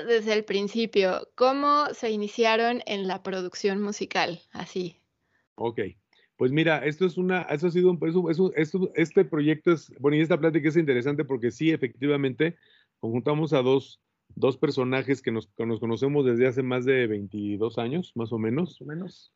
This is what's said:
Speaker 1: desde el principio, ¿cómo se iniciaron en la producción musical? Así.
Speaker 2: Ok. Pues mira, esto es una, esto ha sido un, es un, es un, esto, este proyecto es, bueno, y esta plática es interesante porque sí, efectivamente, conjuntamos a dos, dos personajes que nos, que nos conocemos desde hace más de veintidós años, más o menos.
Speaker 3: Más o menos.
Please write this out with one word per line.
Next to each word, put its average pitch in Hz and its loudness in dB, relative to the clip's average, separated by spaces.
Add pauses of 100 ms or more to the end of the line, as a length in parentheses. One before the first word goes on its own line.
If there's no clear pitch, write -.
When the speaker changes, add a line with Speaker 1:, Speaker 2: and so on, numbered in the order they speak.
Speaker 1:
desde 220 2
el 214 0
principio, 202 0
¿cómo 285 2
se 226 -6
iniciaron 226 0
en 196 -4
la 185 -6
producción 190 -4
musical? 190 -4 (120)
Así. 180 -10 (580)
Speaker 2:
Ok. 117 -4 (560)
Pues 127 2
mira, 156 2
esto 151 0
es 170 -4
una, 185 0
esto 151 -2
ha - -2
sido 180 4
un, 160 -2
es 165 0
un, 175 2
es 160 0
un, 185 2
esto, 180 0
este 170 4
proyecto 156 2
es, - 0
bueno, 147 2
y 151 4
esta 165 2
plática 160 2
es 151 0
interesante 143 2
porque 120 -2
sí, 160 0
efectivamente, 143 0 (420)
conjuntamos 143 -2
a 135 4
dos, 131 0 (340)
dos 131 0
personajes 131 0
que 120 -2
nos, 113 -4 (100)
que 117 -4
nos 113 -2
conocemos 131 0
desde 123 4
hace 131 -2
más 127 -2
de 127 2
veintidós 104 -4
años, 131 -4
más 117 -6
o 113 -2
menos. 120 -2
Speaker 3:
Más - -20
o 139 -18
menos. 165 -14